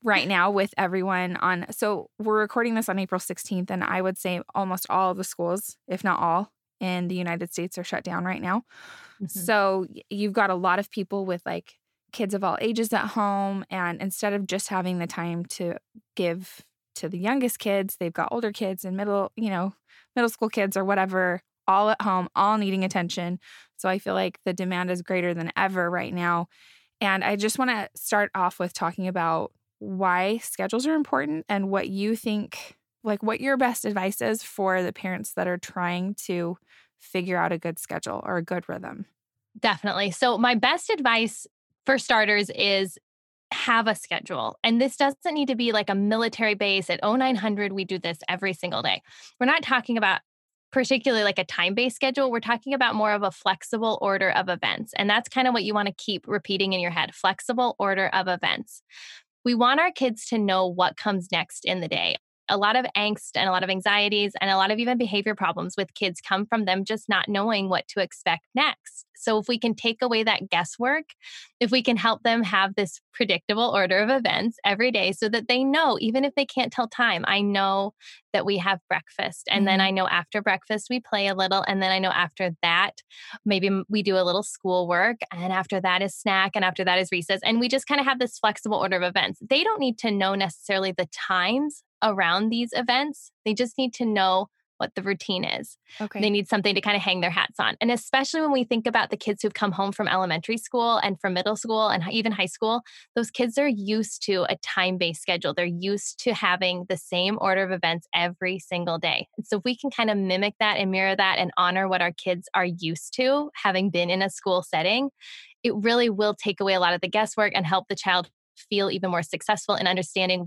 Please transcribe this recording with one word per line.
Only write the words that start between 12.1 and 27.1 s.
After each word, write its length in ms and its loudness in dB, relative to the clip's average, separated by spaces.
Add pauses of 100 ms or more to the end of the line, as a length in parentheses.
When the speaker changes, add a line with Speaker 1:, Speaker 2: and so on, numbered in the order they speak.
Speaker 1:
kids 220 -2
of 100 -2
all 160 2
ages 320 0
at 160 0
home. 640 -2
And 320 -4
instead 320 -2
of 120 -2
just 220 -4
having 320 -2
the 80 -2
time 380 -4
to 320 -6 (380)
give 480 -4 (320)
to 120 -6
the 120 -6
youngest 400 0
kids, 400 -2
they've 120 -4
got 200 -2
older 200 -2
kids 320 -6
and 140 -6
middle, 380 0
you 160 -4
know, 200 -2 (440)
middle 140 2
school 200 -2
kids 260 0
or 80 0
whatever, 600 0 (240)
all 240 6
at 100 0
home, 340 0
all 220 4
needing 260 0
attention. 560 -2 (360)
So 120 -6
I 120 2
feel 160 -2
like 300 -2
the 80 0
demand 360 -2
is 140 -2
greater 320 -2
than 200 -6
ever 360 0
right 200 -4
now. 360 0 (520)
And 240 2